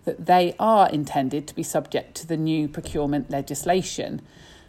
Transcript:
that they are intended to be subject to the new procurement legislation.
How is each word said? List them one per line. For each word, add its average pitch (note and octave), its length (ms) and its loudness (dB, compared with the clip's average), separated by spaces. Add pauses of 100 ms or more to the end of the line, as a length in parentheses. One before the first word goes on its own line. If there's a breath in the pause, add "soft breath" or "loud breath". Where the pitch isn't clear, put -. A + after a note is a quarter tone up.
that E3 220 -6
they F3+ 300 6
are G#3 320 6
intended C#3+ 600 -2
to - 60 -16
be E3 100 -4
subject - 520 -4
to D#3+ 120 -14
the E3 80 -2
new D#3 320 0
procurement D3 600 -4
legislation. D3+ 920 -2 (460 loud breath)